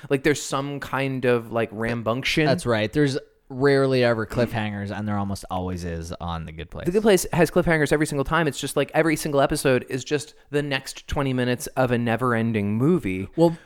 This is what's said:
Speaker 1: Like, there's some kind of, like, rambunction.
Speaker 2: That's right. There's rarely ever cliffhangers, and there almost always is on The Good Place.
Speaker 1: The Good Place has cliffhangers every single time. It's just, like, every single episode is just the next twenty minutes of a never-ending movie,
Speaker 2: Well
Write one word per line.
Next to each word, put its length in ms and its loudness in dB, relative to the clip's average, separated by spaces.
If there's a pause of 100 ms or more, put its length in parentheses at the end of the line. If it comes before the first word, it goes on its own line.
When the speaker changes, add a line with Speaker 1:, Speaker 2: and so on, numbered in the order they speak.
Speaker 1:
Like, 140 0
there's 180 2
some 380 -6
kind 460 -4
of, 260 2
like, 200 -2
rambunction. 720 -2
Speaker 2:
That's 220 0
right. 240 0
There's 260 2 (340)
rarely 520 4
ever 240 2
cliffhangers, 680 -4
and 120 -6
there 100 0
almost 320 -4
always 340 -4
is 280 -8 (100)
on 240 -6
The 60 -12
Good 180 -14
Place. 160 -12
Speaker 1:
The 60 2
Good 100 2
Place 320 6
has 160 4
cliffhangers 420 2
every 140 2
single 200 -2
time. 220 0
It's 120 -4
just, 160 -8
like, 180 0
every 220 2
single 260 0
episode 480 2
is 140 -6
just 320 -4 (160)
the 100 0
next 460 -6
twenty 260 -2
minutes 340 0
of 220 0
a 80 2
never-ending 800 0
movie, 580 0
Speaker 2:
Well 300 4